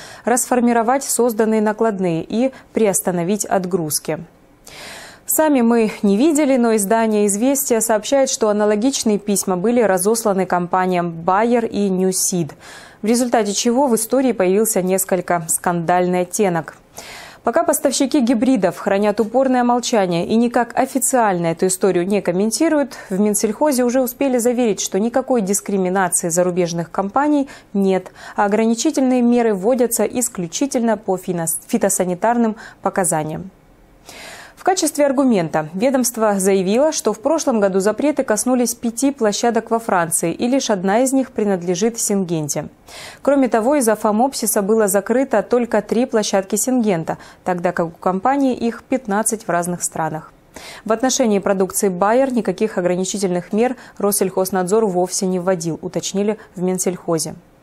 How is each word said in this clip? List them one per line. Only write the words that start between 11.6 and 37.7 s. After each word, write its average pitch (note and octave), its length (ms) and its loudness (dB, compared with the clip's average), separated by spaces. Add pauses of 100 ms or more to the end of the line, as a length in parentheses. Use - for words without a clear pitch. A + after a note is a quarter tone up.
и G3+ 220 -2
New F#3 220 2
Seed, F3 420 -2 (480)
в G#3 60 -4
результате A#3 480 2
чего A#3+ 320 2
в A#3 100 2
истории B3 360 0
появился F#3+ 500 2
несколько F3+ 680 -2
скандальный F3+ 720 0
оттенок. F3+ 560 -2 (680)
Пока D#4+ 220 0
поставщики D4 560 2
гибридов A#3 560 2
хранят G3+ 420 0
упорное B3 460 2
молчание A3 600 0
и G#3+ 100 0
никак A#3+ 420 0
официально A#3 680 0
эту E3 220 0
историю F3+ 380 0
не G3 140 0
комментируют, A3+ 720 0 (160)
в F#3 100 -2
Минсельхозе G#3+ 680 2
уже B3 180 2
успели B3+ 340 0
заверить, A#3 460 2
что - 180 -2
никакой B3 400 0
дискриминации F#3 880 0
зарубежных E3+ 600 0
компаний C#4 580 0 (240)
нет, F#3+ 400 0 (240)
а G#3+ 80 2
ограничительные A#3+ 800 2
меры A#3+ 320 4
вводятся A#3 500 2
исключительно A#3 960 -2
по F#3+ 180 -2
финос-, E3+ 500 -6
фитосанитарным G#3+ 880 0 (260)
показаниям. F3 680 -2 (1080)
В - 80 -20
качестве E4+ 400 0
аргумента G#3+ 720 0
ведомство A3 640 0
заявило, G3 500 2
что - 220 -2
в G#3 80 -8
прошлом C#4 400 0
году G3 200 2